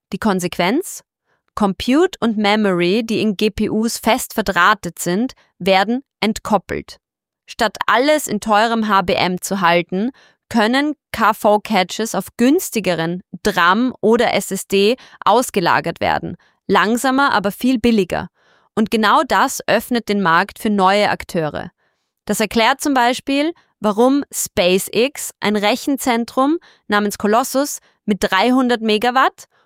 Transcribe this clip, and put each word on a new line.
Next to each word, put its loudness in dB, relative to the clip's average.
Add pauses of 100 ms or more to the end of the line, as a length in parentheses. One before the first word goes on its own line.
(140)
Die -6
Konsequenz? -2 (520)
Compute 0
und -2
Memory, 2
die -2
in 0
G 0
P -2
Us -2
fest -2
verdrahtet 0
sind, -2 (240)
werden 2 (180)
entkoppelt. -4 (480)
Statt -4 (100)
alles 2
in -4
teurem 0
H 2
B -2
M -2
zu -4
halten, 0 (360)
können 0 (180)
K-V-Caches 0
auf -6
günstigeren 0 (220)
dram 2
oder 2
S -4
S -6
D 2 (300)
ausgelagert 0
werden. -2 (300)
Langsamer, 2
aber -2
viel -2
billiger. 0 (480)
Und 0
genau 2
das 0
öffnet -2
den 0
Markt 0
für -4
neue 2
Akteure. -6 (540)
Das -2
erklärt 2
zum -2
Beispiel, 0 (260)
warum 2
SpaceX -2
ein 0
Rechenzentrum -2 (280)
namens -2
Colossus 0 (260)
mit 0
dreihundert 2
Megawatt 0 (200)